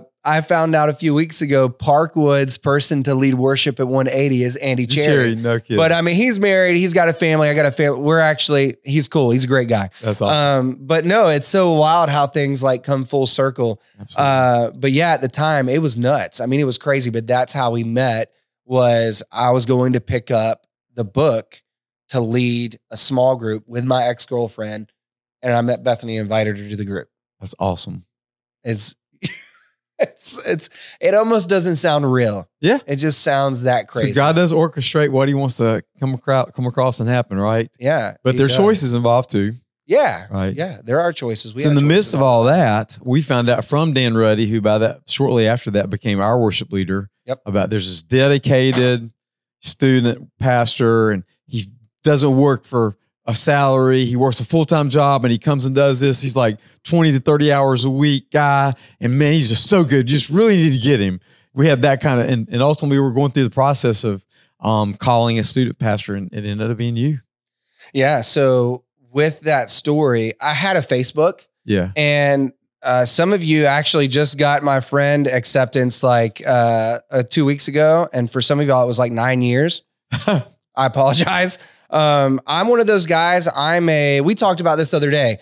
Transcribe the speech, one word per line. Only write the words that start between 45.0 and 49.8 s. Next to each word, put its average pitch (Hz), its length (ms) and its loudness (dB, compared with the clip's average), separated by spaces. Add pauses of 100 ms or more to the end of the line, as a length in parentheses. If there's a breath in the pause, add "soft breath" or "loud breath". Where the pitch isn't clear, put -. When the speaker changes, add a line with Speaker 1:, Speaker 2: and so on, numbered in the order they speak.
Speaker 2:
shortly 120 380 0
after 117 240 -2
that 98 180 -2
became 101 300 -4
our 110 200 2
worship 107 320 -2
leader, 98 380 -4 (160)
Speaker 1:
Yep. 127 200 -8
Speaker 2:
about 98 240 -2
there's 101 180 -4
this 87 160 -8
dedicated 127 1080 0 (480)
student 127 680 0 (100)